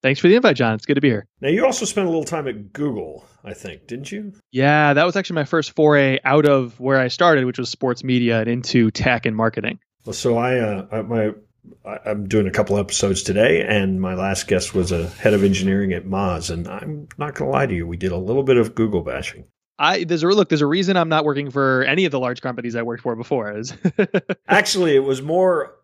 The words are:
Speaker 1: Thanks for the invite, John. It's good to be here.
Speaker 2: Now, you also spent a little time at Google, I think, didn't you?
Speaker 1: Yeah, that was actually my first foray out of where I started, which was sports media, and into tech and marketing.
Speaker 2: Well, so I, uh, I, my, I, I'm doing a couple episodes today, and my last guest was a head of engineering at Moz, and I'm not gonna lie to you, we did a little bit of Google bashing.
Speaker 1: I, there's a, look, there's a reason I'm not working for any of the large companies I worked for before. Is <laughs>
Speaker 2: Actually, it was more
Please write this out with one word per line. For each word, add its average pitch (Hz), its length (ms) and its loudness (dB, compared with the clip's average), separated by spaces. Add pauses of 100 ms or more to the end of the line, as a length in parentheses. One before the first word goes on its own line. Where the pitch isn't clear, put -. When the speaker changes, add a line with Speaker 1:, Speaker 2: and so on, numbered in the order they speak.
Speaker 1:
Thanks 135 160 2
for 175 100 6
the 202 80 8
invite, 214 200 4
John. 117 160 2
It's 107 140 -6
good 147 80 2
to 139 80 2
be 139 80 4
here. 104 160 -4 (160)
Speaker 2:
Now, 135 80 0
you 214 160 2
also 247 180 0
spent 196 220 -2
a - 20 -2
little 165 160 -2
time 156 240 -6
at 104 240 -10
Google, 107 540 -6 (180)
I 98 80 -12
think, - 340 -16
didn't 135 240 -12
you? 202 220 -12 (180)
Speaker 1:
Yeah, 143 440 4
that 147 100 4
was 175 100 -2
actually 185 200 -4
my 151 100 0
first 156 320 -2
foray 143 480 4
out 147 220 4
of 131 340 2
where 135 180 2
I 127 100 0
started, 156 360 4
which 123 140 -4
was 123 100 -6
sports 123 340 -4
media, 120 380 2
and 110 80 -2
into 120 420 2
tech 123 360 0
and 110 100 -2
marketing. 113 420 -2 (280)
Speaker 2:
Well, 101 80 -8
so 120 240 0
I, 123 220 0
uh, 101 300 -4
I, 110 120 -6
my, 107 300 -2 (520)
I, 101 220 -12
I'm 104 200 -4
doing 104 200 2
a 90 60 -4
couple 101 260 0
episodes 98 440 -2
today, 98 460 2
and 95 320 0
my 92 140 -4
last 95 340 -4
guest - 260 -2
was 90 160 0
a 85 160 -2
head 104 280 0
of 98 100 4
engineering 95 480 0
at 87 140 -8
Moz, 92 420 -4
and 85 180 -6
I'm 147 420 -12 (100)
not 147 160 -8
gonna 139 160 -6
lie 135 160 0
to 95 80 -4
you, 85 120 -4
we 85 120 -8
did 92 140 -4
a 85 40 -6
little 107 260 -2
bit 131 140 4
of 110 180 2
Google 104 280 0
bashing. - 420 -10 (340)
Speaker 1:
I, 175 260 0
there's 165 180 -2
a, 170 60 0
look, 202 200 4
there's 151 120 2
a 147 60 2
reason 185 300 0
I'm 165 120 2
not 156 160 2
working 143 260 -2
for 131 320 2
any 147 220 2
of 151 80 0
the 135 80 -2
large 123 200 -4
companies 120 360 -6
I 117 60 -2
worked 117 200 -8
for 120 140 -4
before. 110 420 -4
Is 120 140 -10 (380)
<laughs> - 380 -4
Speaker 2:
Actually, 180 460 2
it 135 80 6
was 135 200 -2
more 170 600 0